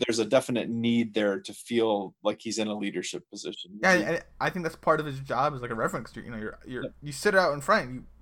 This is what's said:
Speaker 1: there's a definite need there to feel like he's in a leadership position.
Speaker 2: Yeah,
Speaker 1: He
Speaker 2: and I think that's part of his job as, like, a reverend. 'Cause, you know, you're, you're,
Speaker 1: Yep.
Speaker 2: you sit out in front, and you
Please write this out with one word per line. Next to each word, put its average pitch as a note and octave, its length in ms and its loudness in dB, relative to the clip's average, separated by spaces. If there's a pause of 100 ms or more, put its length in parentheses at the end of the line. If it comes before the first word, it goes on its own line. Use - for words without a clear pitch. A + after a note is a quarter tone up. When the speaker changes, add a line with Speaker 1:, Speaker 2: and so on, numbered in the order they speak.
Speaker 1:
there's A2 120 2
a A2 80 4
definite A#2 420 2
need A#2 460 2
there G2+ 260 2
to G2+ 140 -12
feel G#2+ 720 0
like G#2+ 180 0
he's A2 160 -4
in G#2+ 100 0
a G#2 80 -2
leadership F#2 540 -6
position. G2 540 -12
Speaker 2:
Yeah, F3+ 140 6
Speaker 1:
He E3+ 60 0
Speaker 2:
and E3 200 -2 (180)
I D3 80 0
think F3 140 -4
that's D#3 120 -4
part D#3 240 2
of D3+ 60 -4
his C3+ 140 -8
job C3+ 340 0
as, B2+ 80 -10
like, A#2+ 80 -6
a A#2 60 -6
reverend. A#2+ 320 -2
'Cause, - 80 -18
you A2+ 160 -12
know, A2+ 60 -8
you're, G#2+ 280 -8
you're, B2 200 -8
Speaker 1:
Yep. - 80 -10 (100)
Speaker 2:
you D3 80 -10
sit G3 240 2
out F3 180 6
in D3 80 -6
front, G#3 240 4
and B2+ 100 -10
you B2 100 -12 (160)